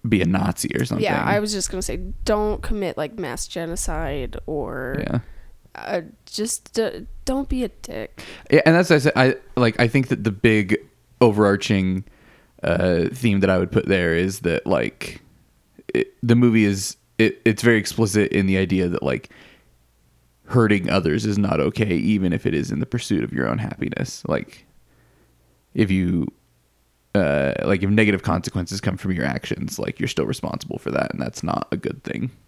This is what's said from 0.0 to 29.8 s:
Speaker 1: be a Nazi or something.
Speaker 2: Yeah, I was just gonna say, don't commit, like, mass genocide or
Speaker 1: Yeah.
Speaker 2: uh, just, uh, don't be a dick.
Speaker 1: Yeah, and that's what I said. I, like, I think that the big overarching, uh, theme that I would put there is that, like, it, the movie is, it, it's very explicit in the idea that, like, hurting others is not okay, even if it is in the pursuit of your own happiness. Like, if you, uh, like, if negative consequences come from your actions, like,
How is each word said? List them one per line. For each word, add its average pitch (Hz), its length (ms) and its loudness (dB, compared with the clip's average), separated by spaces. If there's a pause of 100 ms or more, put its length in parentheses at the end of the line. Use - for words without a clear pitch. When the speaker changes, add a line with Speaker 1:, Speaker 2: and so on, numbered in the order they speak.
Speaker 1:
be 107 140 4
a - 40 2
Nazi 98 480 0
or 123 100 0
something. - 200 -2
Speaker 2:
Yeah, 160 180 0
I 202 160 0
was 208 140 -2
just 196 180 -4
gonna 185 120 -6
say, - 160 -6 (260)
don't 214 380 0
commit, 196 340 -2
like, 156 220 -6
mass 139 280 -8
genocide 160 880 -6 (100)
or 131 520 -6
Speaker 1:
Yeah. - 200 -4 (580)
Speaker 2:
uh, 170 240 -4 (240)
just, - 560 -6
uh, - 200 -2 (260)
don't 269 220 -4
be 254 140 -2
a - 60 -4
dick. - 540 -14 (280)
Speaker 1:
Yeah, 147 140 8
and 165 100 8
that's 175 160 4
what 160 60 8
I - 40 4
said. 147 140 4
I, 131 220 4 (240)
like, 113 180 4
I 120 100 4
think 131 200 2
that 107 160 -2
the 110 80 2
big 104 460 4 (420)
overarching, 101 840 4 (600)
uh, 85 500 2
theme 117 280 0
that 95 100 4
I 92 80 4
would 90 120 0
put - 160 2
there 87 280 2
is 95 260 0
that, 85 260 -2
like, - 540 -4 (720)
it, - 300 -2
the 117 120 4
movie 117 300 6
is, 98 320 -2 (220)
it, - 260 2
it's 110 180 2
very 117 140 6
explicit 104 560 0
in 98 140 2
the 95 100 2
idea 92 320 2
that, 85 140 -4
like, 64 260 -4 (1160)
hurting 104 420 2
others 95 380 0
is 104 100 0
not 98 240 2
okay, 95 360 0
even 95 360 0
if - 140 -2
it - 80 0
is - 160 -2
in - 100 -2
the 123 60 -2
pursuit - 380 -2
of - 80 -8
your 65 160 -2
own 58 100 -2
happiness. - 680 -6
Like, - 380 -6 (1120)
if 104 160 2
you, 90 360 2 (880)
uh, 71 380 2 (120)
like, 95 180 0
if 98 80 0
negative 104 320 4
consequences 90 580 -4
come 92 160 -2
from 95 160 -4
your 69 140 -2
actions, - 520 -6
like, - 220 -6